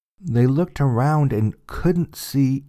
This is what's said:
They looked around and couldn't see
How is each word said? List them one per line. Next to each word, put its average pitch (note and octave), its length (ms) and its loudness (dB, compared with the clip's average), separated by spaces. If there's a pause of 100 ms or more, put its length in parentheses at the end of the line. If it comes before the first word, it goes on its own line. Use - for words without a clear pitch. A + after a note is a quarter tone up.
(180)
They B2 280 0
looked D3+ 340 -2
around C#3 520 0
and G#2+ 340 -2
couldn't E3+ 480 -2
see C#3 540 -2